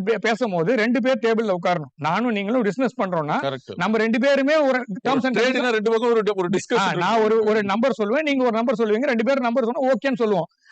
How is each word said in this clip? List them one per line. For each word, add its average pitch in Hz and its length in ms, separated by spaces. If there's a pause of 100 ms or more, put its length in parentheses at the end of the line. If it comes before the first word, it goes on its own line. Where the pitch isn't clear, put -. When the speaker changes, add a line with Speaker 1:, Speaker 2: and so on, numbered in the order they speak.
Speaker 1:
பே-, 220 140
பேசும்போது 214 560
ரெண்டு 226 260
பேர் 254 200
டேபிள்ல 226 400
உட்காரணும். 170 340
நானும் 185 360
நீங்களும் 208 300
பிசினஸ் 220 400
பண்றோம்னா, 165 400
Speaker 2:
கரெக்ட். 135 340
Speaker 1:
நம்ம 208 220
ரெண்டு 226 220
பேருமே 277 360
ஒரு 262 300 (220)
terms 262 180
and 247 120
Speaker 2:
ட்ரேட்னா 247 320
ரெண்டு 220 220
பக்கம் 226 180
ஒரு, 226 120 (140)
ஒரு 180 180
Speaker 1:
ஆ, 202 300
Speaker 2:
டிஸ்கஷன் 165 140
Speaker 1:
நான் 202 220
Speaker 2:
இருக்கு. 214 160
Speaker 1:
ஒரு, 214 140
ஒரு 214 140
நம்பர் 220 280 (120)
சொல்லுவேன், 233 180
நீங்க 277 220
ஒரு 233 120
நம்பர் 240 220
சொல்லுவீங்க, 220 260
ரெண்டு 240 200
பேரும் 269 200
நம்பர் 240 200
சொன்னா 262 280
ஓகேன்னு 262 240
சொல்லுவோம். 208 300 (260)